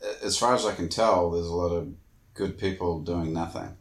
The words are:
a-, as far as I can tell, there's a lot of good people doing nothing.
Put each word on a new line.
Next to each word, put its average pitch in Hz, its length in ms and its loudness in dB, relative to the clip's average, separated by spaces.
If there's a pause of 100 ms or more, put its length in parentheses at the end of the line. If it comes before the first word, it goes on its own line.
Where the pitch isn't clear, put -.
a-, 107 240 -6
as - 120 0
far 120 180 4
as 110 100 2
I 98 80 2
can 90 160 -4
tell, 95 420 4
there's 85 140 0
a 85 80 -4
lot 87 220 0
of 82 180 -4 (420)
good 98 220 -2
people 92 440 -2
doing 82 320 -2
nothing. - 480 -6